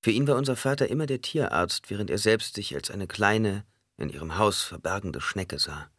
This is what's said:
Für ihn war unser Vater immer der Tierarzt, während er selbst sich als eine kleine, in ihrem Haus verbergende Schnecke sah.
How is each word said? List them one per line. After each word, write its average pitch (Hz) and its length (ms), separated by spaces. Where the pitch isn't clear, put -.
Für - 80
ihn 127 160
war 139 100
unser 131 200
Vater 139 320
immer 151 160
der 135 160
Tierarzt, - 680
während 101 180
er 101 100
selbst 110 360
sich 104 200
als - 160
eine 98 160
kleine, 104 600
in 73 100
ihrem 80 300
Haus 104 240
verbergende 87 580
Schnecke - 380
sah. 73 400